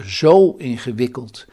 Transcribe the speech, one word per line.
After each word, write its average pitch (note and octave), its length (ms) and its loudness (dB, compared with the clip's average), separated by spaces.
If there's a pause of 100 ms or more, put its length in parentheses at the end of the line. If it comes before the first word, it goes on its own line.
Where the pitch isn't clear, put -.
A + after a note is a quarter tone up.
zo E3 440 4
ingewikkeld B2 1040 -8